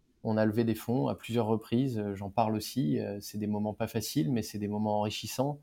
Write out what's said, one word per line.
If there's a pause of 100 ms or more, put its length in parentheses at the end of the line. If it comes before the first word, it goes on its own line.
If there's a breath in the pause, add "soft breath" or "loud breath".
(240)
on
a
levé
des
fonds
à
plusieurs
reprises,
euh,
j'en
parle
aussi,
euh,
c'est
des
moments
pas
faciles,
mais
c'est
des
moments
enrichissants.